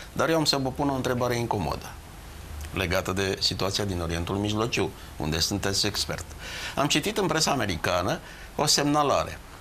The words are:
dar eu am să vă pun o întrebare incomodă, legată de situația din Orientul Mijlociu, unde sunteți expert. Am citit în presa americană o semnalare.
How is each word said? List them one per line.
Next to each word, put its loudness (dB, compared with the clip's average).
dar 4
eu 4
am 4
să 4
vă 0
pun 0
o 0
întrebare 2
incomodă, -2
legată 2
de 0
situația 0
din 0
Orientul -2
Mijlociu, 0
unde 0
sunteți 0
expert. -4
Am 4
citit 0
în 4
presa 2
americană 0
o 2
semnalare. 4